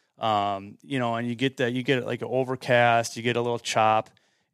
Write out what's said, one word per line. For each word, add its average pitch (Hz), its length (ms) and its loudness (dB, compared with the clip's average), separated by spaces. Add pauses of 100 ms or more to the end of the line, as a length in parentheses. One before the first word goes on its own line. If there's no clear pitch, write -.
(180)
Um, 101 640 -2
you 139 180 -8
know, 117 160 -2
and 117 120 -4
you 120 80 -4
get 127 220 -2
that, 120 160 0
you 127 100 -4
get, 127 220 0
like, 120 160 -6
an 113 100 -8
overcast, 123 840 2
you 117 60 -10
get 120 120 0
a 120 60 0
little 120 180 -2
chop, 110 500 2 (440)